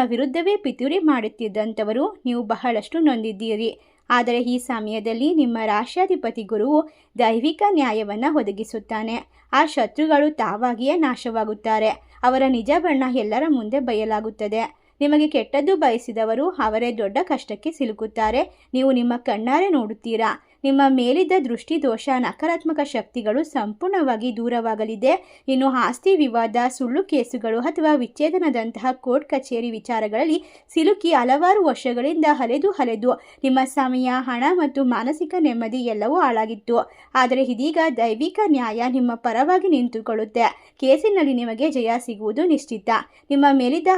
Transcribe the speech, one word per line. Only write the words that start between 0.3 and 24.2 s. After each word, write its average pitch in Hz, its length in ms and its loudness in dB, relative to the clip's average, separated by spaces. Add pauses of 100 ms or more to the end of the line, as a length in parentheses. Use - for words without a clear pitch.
ಪಿತೂರಿ 294 440 -2
ಮಾಡುತ್ತಿದ್ದಂಥವರು 220 1040 -2 (200)
ನೀವು 240 180 -2
ಬಹಳಷ್ಟು 220 560 -4
ನೊಂದಿದ್ದೀರಿ. 220 720 0 (380)
ಆದರೆ 240 320 2
ಈ 247 160 0
ಸಮಯದಲ್ಲಿ 226 760 -4
ನಿಮ್ಮ 240 300 2
ರಾಶ್ಯಾಧಿಪತಿ 233 800 -2
ಗುರುವು 226 360 0 (400)
ದೈವಿಕ 240 500 2
ನ್ಯಾಯವನ್ನ 220 600 0
ಒದಗಿಸುತ್ತಾನೆ. 220 840 -4 (380)
ಆ 294 120 6
ಶತ್ರುಗಳು 294 680 2
ತಾವಾಗಿಯೇ 240 680 -2
ನಾಶವಾಗುತ್ತಾರೆ. 220 920 -2 (340)
ಅವರ 262 240 4
ನಿಜ 233 300 0
ಬಣ್ಣ 311 260 0 (120)
ಎಲ್ಲರ 220 320 0
ಮುಂದೆ 254 320 0
ಬಯಲಾಗುತ್ತದೆ. 220 840 -2 (380)
ನಿಮಗೆ 302 260 4
ಕೆಟ್ಟದ್ದು 294 480 0
ಬಯಸಿದವರು 233 720 0
ಅವರೇ 233 420 -2
ದೊಡ್ಡ 208 300 -4
ಕಷ್ಟಕ್ಕೆ 262 500 -6
ಸಿಲುಕುತ್ತಾರೆ. 220 720 -2 (320)
ನೀವು 262 180 2
ನಿಮ್ಮ 240 260 2
ಕಣ್ಣಾರೆ 247 520 0
ನೋಡುತ್ತೀರಾ. 226 640 -2 (320)
ನಿಮ್ಮ 277 260 4
ಮೇಲಿದ್ದ 262 420 2 (140)
ದೃಷ್ಟಿ 240 380 -4
ದೋಷ, 226 340 -2
ನಕಾರಾತ್ಮಕ 311 640 -2
ಶಕ್ತಿಗಳು 233 600 -4
ಸಂಪೂರ್ಣವಾಗಿ 254 920 -2